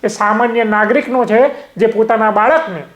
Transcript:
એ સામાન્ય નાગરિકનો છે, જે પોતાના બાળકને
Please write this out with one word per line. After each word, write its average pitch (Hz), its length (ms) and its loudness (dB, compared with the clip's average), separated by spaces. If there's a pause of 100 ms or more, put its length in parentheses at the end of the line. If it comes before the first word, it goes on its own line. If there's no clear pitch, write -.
એ 214 40 0
સામાન્ય 226 560 0
નાગરિકનો 226 600 0
છે, 226 240 2 (280)
જે 202 100 2
પોતાના 220 440 0
બાળકને 208 520 0 (140)